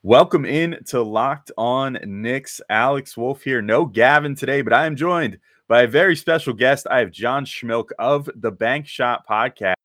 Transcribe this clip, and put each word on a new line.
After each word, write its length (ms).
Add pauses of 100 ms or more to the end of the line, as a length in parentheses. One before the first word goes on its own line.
Welcome 420
in 420
to 160
Locked 560
On 440
Knicks. 560 (120)
Alex 440
Wolf 280
here. 180
No 240
Gavin 480
today, 300
but 100
I 140
am 80
joined 420 (300)
by 160
a 40
very 280
special 380
guest. 360
I 80
have 140
John 340
Schmilk 440 (100)
of 340
the 180
Bank 360
Shot 420
Podcast 560